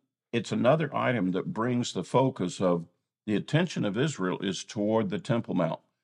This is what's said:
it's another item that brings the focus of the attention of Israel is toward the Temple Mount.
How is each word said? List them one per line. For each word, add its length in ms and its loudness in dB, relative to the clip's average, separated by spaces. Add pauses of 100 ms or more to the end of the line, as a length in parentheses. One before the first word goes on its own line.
(320)
it's 220 -4
another 420 2
item 360 2
that 200 -2
brings 400 0
the 140 -4
focus 560 0
of 260 2 (380)
the 100 0
attention 480 0
of 140 -2
Israel 420 0
is 240 -4
toward 460 0
the 100 -4
Temple 340 -2
Mount. 280 0 (220)